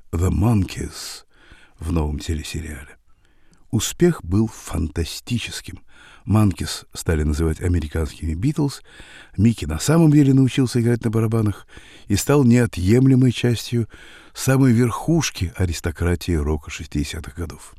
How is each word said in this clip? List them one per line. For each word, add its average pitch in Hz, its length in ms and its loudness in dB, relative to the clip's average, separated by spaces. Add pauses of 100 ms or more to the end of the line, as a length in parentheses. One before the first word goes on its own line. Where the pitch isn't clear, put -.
(120)
"The 87 180 0
Monkees" 92 920 -2 (540)
в 85 140 -6
новом 76 260 -2
телесериале. 76 800 -10 (760)
Успех - 540 0
был 101 240 0
фантастическим. - 1300 -8 (460)
Monkees 98 680 0
стали 78 300 -2
называть 78 380 0
американскими 78 720 -2
Beatles. 139 480 -4 (540)
Микки 113 280 2
на 78 140 -6
самом 156 340 4
деле 139 220 6
научился 131 460 2
играть 117 240 0
на 117 60 0
барабанах 110 560 -2 (420)
и 101 80 0
стал 139 280 2
неотъемлемой 123 880 4
частью 117 560 -2 (460)
самой 131 380 2
верхушки 123 840 0
аристократии 87 760 -2
рока 76 380 -2
шестидесятых 73 680 -8
годов. 78 420 -12